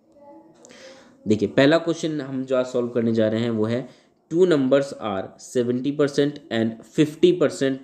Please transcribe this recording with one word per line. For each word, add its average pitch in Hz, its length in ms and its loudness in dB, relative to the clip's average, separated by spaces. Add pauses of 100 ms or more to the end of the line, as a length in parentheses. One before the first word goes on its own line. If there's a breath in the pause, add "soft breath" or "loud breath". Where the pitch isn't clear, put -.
(1300 loud breath)
देखिए, 104 200 0
पहला 147 300 4
क्वेश्चन 160 420 -4
हम 131 240 -6
जो 131 120 -2
आज 127 100 0
सॉल्व 120 220 -2
करने 117 260 0
जा 110 140 2
रहे 110 120 -2
हैं 120 100 -2
वो 107 140 0
है, 123 240 -4 (440 loud breath)
"Two 180 140 4
numbers 139 380 4
are 98 380 -6 (340)
seventy 123 400 -2
percent 143 340 2 (220)
and 113 180 0 (280)
fifty 160 400 4
percent 135 440 0